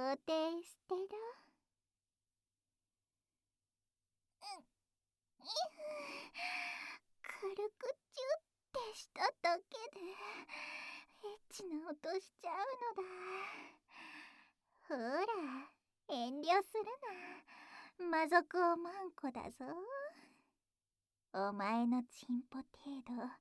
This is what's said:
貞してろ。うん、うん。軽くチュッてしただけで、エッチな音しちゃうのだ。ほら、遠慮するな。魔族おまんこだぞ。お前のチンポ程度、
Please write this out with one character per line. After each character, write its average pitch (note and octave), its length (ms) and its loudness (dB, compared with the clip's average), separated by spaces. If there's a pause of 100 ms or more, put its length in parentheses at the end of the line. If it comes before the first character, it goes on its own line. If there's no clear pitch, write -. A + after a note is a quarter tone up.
(160)
貞 D#4+ 480 2
し - 140 -18 (100)
て F#4 60 2
ろ。 F4+ 40 0 (3500)
う - 40 -12
ん、 G4 100 -6
う E4 40 -14
ん。 - 40 -20 (2500)
軽 - 320 -4
く G#4+ 400 0 (180)
チ C5 100 -4
ュ - 20 0
ッ D5+ 160 2 (320)
て A#4 240 -4
し - 160 -12
た - 80 -4 (220)
だ E4+ 160 6
け - 40 -8 (360)
で、 - 20 -10 (1200)
エ G#4+ 120 -8
ッ G#4+ 40 -18 (120)
チ - 160 -8
な E4 240 -4
音 D4+ 180 -4 (100)
し - 220 -8
ち G4+ 60 -6
ゃ - 40 -2
う F4 40 0 (340)
の A4+ 60 -2
だ。 F#4+ 140 -2 (1800)
ほ E4 60 0
ら、 C4+ 340 2 (800)
遠 B3+ 320 0
慮 E4+ 220 8
す - 160 -4
る G#4+ 60 0 (1160)
な。 F4+ 60 0
魔 D#4+ 220 6
族 F4 300 8
お E4+ 180 8
ま E4+ 140 -4 (120)
ん F#4 100 -4
こ C#4+ 180 -2
だ A#3+ 200 -6
ぞ。 A#3+ 140 -12 (1700)
お G3+ 200 2
前 G#3+ 340 4
の B3 180 6
チ - 280 -16
ン B3 100 2
ポ - 160 -8
程 C4+ 440 -8
度、 A#3+ 100 -8 (280)